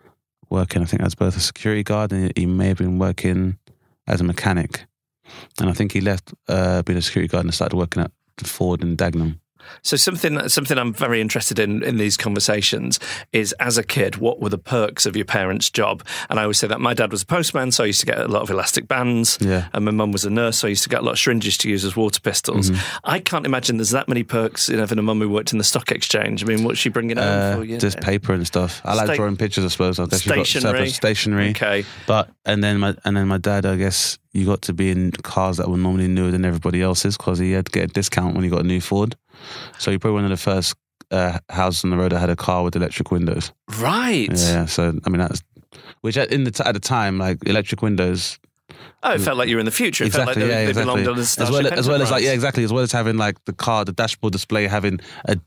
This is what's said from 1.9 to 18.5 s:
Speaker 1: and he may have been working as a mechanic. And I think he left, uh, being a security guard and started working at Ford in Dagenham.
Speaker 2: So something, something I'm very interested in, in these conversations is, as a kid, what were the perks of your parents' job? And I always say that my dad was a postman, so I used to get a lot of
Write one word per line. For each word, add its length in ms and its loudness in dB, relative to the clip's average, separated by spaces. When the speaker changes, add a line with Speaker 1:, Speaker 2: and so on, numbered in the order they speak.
Speaker 1:
and 240 0
he 100 2
may 220 2
have 100 2
been 200 0
working 600 0
as 160 0
a 20 2
mechanic. 600 -2
And 80 2
I 40 2
think 200 0
he 80 0
left, 320 -2
uh, 340 2
being 160 0
a 40 -2
security 280 0
guard 140 0
and 80 0
started 240 -2
working 280 0
at 80 -10
Ford 400 -2
in 140 0
Dagenham. 420 0
Speaker 2:
So 160 -2
something, 540 0
something 260 2
I'm 160 0
very 300 0
interested 360 -2
in, 240 0
in 140 0
these 220 2
conversations 840 0
is, 260 0
as 200 0
a 40 2
kid, 360 0
what 200 0
were 120 -2
the 80 -2
perks 480 0
of 100 -2
your 80 0
parents' 460 0
job? 320 -2
And 100 0
I 40 2
always 160 2
say 80 0
that 160 -2
my 100 2
dad 180 0
was 120 -4
a 40 -8
postman, 460 0
so 100 2
I 40 2
used 140 0
to 60 2
get 120 0
a 100 -2
lot 140 0
of 80 -6